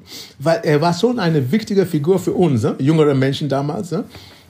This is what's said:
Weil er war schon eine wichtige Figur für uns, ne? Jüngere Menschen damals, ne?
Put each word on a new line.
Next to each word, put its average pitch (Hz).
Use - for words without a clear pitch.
Weil 220
er 147
war 170
schon 240
eine 156
wichtige 202
Figur 165
für 180
uns, 139
ne? 170
Jüngere 147
Menschen 135
damals, 139
ne? 180